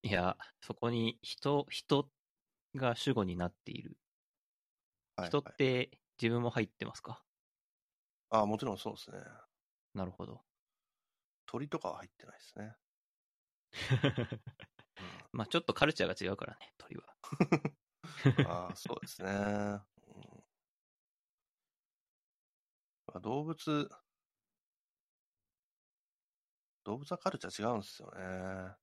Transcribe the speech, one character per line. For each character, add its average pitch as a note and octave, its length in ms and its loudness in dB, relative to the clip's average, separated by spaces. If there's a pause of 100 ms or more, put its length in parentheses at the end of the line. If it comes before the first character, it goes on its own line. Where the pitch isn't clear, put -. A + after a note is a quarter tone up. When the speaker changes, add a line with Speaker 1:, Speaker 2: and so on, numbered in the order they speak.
Speaker 1:
い G#2+ 80 2
や、 F2+ 260 4 (240)
そ - 140 -10
こ A#2 140 0
に A2+ 320 2
人、 C#3+ 480 0
人 - 420 2 (640)
が B2+ 200 2
主 - 180 2
語 A2 100 4
に F2+ 140 0
な F2 100 0
っ - 60 -4
て - 180 -14
い - 100 -8
る。 - 160 -14 (1160)
Speaker 2:
は F#2 100 -4
い、 - 40 -4
Speaker 1:
人 D3 100 2
っ C#3+ 40 -2 (140)
て C3 400 2 (240)
自 A#2 100 4
分 A#2+ 120 2
も A#2+ 60 2
入 A2+ 160 2
っ - 20 -16
て - 180 -10
ま A2 80 -8
す - 80 -12
か？ - 220 -12 (1040)
Speaker 2:
は A2 100 8
い。 - 40 8
あ、 - 20 8
も G#2+ 120 2
ち C3+ 80 -2
ろ A2 80 0
ん F#2+ 40 -4
そ G#2+ 140 -4
う G#2 40 -8
で - 60 -16
す - 100 -16
ね。 - 60 -12 (760)
Speaker 1:
な F#2+ 120 -2
る F#2 60 -8
ほ - 140 -10
ど。 - 180 -16 (1040)
Speaker 2:
鳥 C#3+ 220 -4
と E3 100 -2
か F2+ 100 -2
は - 80 -6
入 F2+ 100 -14
っ - 40 -20
て - 140 -20
な - 100 -20
い - 20 -20
で - 60 -20
す - 160 -14
ね。 A2 160 -10 (960)
Speaker 1:
<laughs> B2 720 2 (580)
Speaker 2:
う - 40 -12
ん。 - 280 -14
Speaker 1:
ま - 140 -4
あ、 - 20 -18
ち - 80 -2
ょ E3+ 40 6
っ - 40 -2
と - 100 0
カ C#3+ 120 6
ル D#3 80 4
チ - 100 2
ャ F2 40 4
ー F#2 200 -2
が F#2+ 40 0
違 - 20 0
う - 40 -4
か - 80 -6
ら - 120 -12
ね、 - 200 -20
鳥 - 200 -12
は。 - 260 -14
Speaker 2:
<laughs> - 540 2 (720)
あ F2 240 -4
ー、 - 40 -8
そ - 200 -8
う - 60 -8
で - 60 -12
す - 160 -10
ね。 F#2+ 80 -2
う - 0 -
ん。 G2+ 520 0 (3250)
ま - 80 -14
あ、 F2+ 60 -6
動 C3+ 220 0
物、 D3+ 460 0 (3000)
動 G#2+ 140 -4
物 C#3+ 140 -8
は F3+ 60 -2
カ - 140 -2
ル - 80 -8
チ - 80 -8
ャ - 20 -6
ー G#2 200 -2
違 B2 40 2
う A2 40 0
ん G2+ 40 -2
で G2+ 60 -10
す - 140 -16
よ - 100 -16
ね。 F#2 720 -8